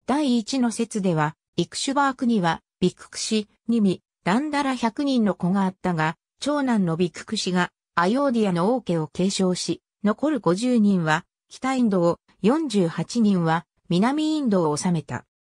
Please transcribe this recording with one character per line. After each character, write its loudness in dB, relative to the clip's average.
第 0
一 -2
の 0
説 -4
で 0
は、 -2
イ 0
ク -16
シ -4
ュ -4
バ 2
ー -4
ク -4
に 2
は、 -2
ビ 2
ク -20
ク -12
シ、 -2
ニ 2
ミ、 2
ダ 0
ン -2
ダ -2
ラ -2
百 -4
人 2
の 2
子 -2
が 0
あ 0
っ -2
た -4
が、 -2
長 -2
男 0
の 0
ビ 0
ク -16
ク -6
シ -4
が、 0
ア 2
ヨ 2
ー 0
デ 0
ィ 2
ア 0
の 0
王 -4
家 -2
を -2
継 -2
承 0
し、 -6
残 0
る -2
五 0
十 0
人 2
は、 0
北 -4
イ 0
ン 2
ド 2
を、 2
四 2
十 2
八 -4
人 2
は、 0
南 2
イ -2
ン 0
ド 2
を 0
治 -2
め 0
た。 -10